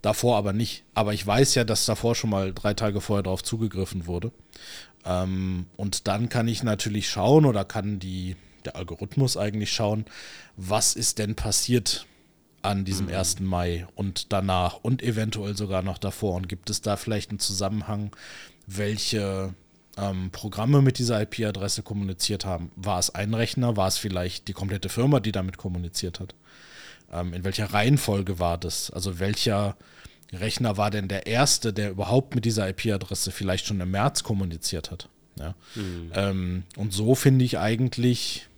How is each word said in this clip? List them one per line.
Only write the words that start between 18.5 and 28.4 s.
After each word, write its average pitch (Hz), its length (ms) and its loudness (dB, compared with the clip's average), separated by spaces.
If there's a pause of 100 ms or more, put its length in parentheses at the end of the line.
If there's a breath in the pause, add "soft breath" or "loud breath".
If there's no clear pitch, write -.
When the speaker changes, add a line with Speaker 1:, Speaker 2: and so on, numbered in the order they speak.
Speaker 1:
welche, 98 880 -2 (440)
ähm, 95 340 -2
Programme 117 500 2
mit 131 180 4
dieser 117 220 2
I-P-Adresse 104 640 -2
kommuniziert 98 640 -4
haben? 85 320 -4
War 95 200 0
es - 160 0
ein 104 200 -2
Rechner? 117 420 0
War 95 140 4
es - 80 0
vielleicht 90 500 -4
die 98 60 -6
komplette 101 340 -4
Firma, 131 320 4
die 104 140 -2
damit 92 240 -2
kommuniziert 90 640 -6
hat? 90 120 -12 (800 loud breath)
Ähm, 87 220 -4
in 90 100 -6
welcher 98 300 -2
Reihenfolge 104 640 4
war 85 180 2